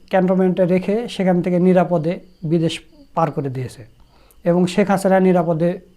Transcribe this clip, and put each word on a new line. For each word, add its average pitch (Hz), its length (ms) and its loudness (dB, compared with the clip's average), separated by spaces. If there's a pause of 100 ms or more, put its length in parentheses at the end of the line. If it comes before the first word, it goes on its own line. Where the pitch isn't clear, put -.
(100)
ক্যান্টনমেন্টে 185 540 2
রেখে 185 440 -2
সেখান 180 340 0
থেকে 180 160 0
নিরাপদে 175 600 2 (240)
বিদেশ 160 320 -2 (400)
পার 165 160 0
করে 139 200 -6
দিয়েছে 123 320 -10 (600)
এবং 180 220 2
শেখ 202 240 0
হাসিনা 190 300 2
নিরাপদে, 175 500 0 (260)